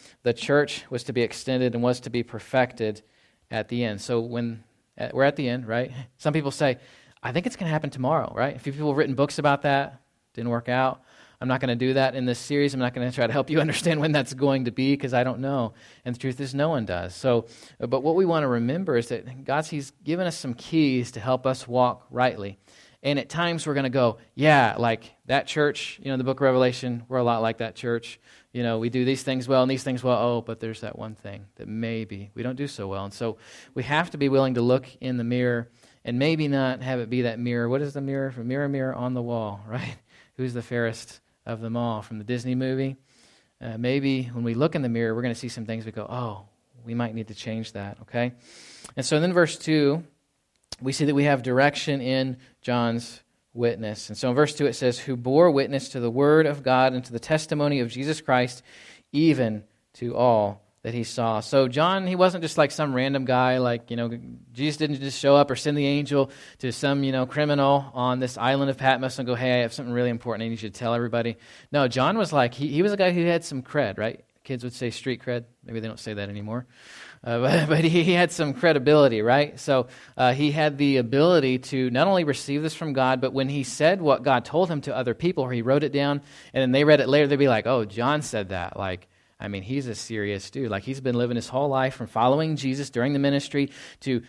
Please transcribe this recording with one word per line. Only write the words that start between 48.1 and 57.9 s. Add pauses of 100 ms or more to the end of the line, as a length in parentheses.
And
so
then
verse
two, (800)
we
see
that
we
have
direction
in (240)
John's (320)
witness.
And
so
in
verse
two
it
says,
"Who
bore
witness
to
the
word
of
God
and
to
the
testimony
of
Jesus